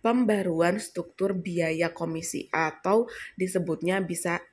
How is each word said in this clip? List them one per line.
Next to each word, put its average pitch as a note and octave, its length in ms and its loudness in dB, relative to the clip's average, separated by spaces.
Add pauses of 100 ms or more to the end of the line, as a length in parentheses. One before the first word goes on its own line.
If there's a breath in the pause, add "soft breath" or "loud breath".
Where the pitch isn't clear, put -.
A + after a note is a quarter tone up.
pembaruan G3+ 800 2
struktur F#3+ 560 -4
biaya E3 560 0
komisi E3 560 -6
atau F3+ 560 2 (320 loud breath)
disebutnya F3+ 640 0
bisa F3 400 -2 (120)